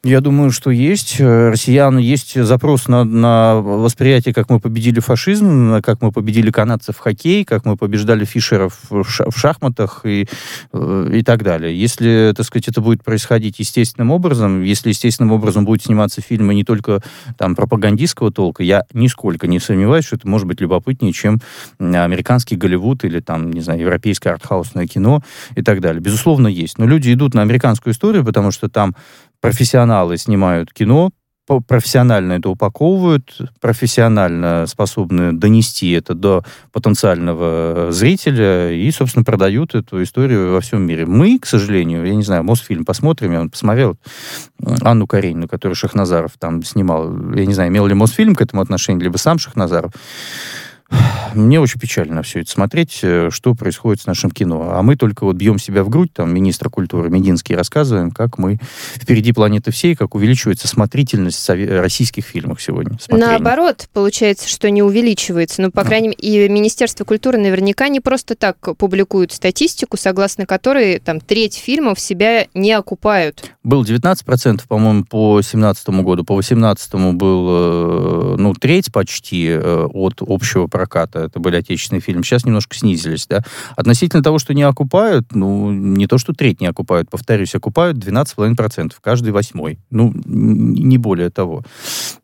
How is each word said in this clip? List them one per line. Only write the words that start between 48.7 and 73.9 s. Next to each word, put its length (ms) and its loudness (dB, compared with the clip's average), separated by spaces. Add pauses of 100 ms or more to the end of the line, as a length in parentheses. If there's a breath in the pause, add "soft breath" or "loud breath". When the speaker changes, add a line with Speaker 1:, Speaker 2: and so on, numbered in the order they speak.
Speaker 1:
либо 120 -4
сам 220 0
Шахназаров. 520 -4 (1400 loud breath)
Мне 280 4
очень 180 0
печально 440 -4
всё 180 -8
это 100 -10
смотреть, 520 -2
э, 280 0
что 240 0
происходит 460 -4
с 40 -14
нашим 260 -2
кино. 420 -4
А 80 0
мы 160 4
только 260 -2
вот 140 0
бьём 220 2
себя 260 -2
в 40 -2
грудь, 240 2
там, 200 -2
министра 360 0
культуры 400 -4
Мединский, 460 0
рассказываем, 560 0
как 260 -4
мы 220 -2 (360 loud breath)
впереди 360 2
планеты 400 2
всей, 240 0
как 180 -4
увеличивается 540 0
смотрительность 720 0
сове-, 400 0
российских 460 -2
фильмов 360 -8
сегодня. 380 -6
Смотрение. 280 2 (120)
Speaker 2:
Наоборот, 540 0
получается, 560 0
что 200 -2
не 140 4
увеличивается. 800 0
Ну, 100 0
по 120 -2
Speaker 1:
Ну. 40 0
Speaker 2:
крайней 220 2
мере, 100 -8
и 300 2
Министерство 560 0
культуры 320 0
наверняка 500 0
не 140 -2
просто 340 -2
так 220 -2 (200)
публикует 540 0
статистику, 640 -4
согласно 500 -2
которой, 540 0
там, 220 -6
треть 340 -2
фильмов 460 -2
себя 520 0
не 200 0
окупают. 760 -2 (140)
Speaker 1:
Было 220 2
девятнадцать 400 0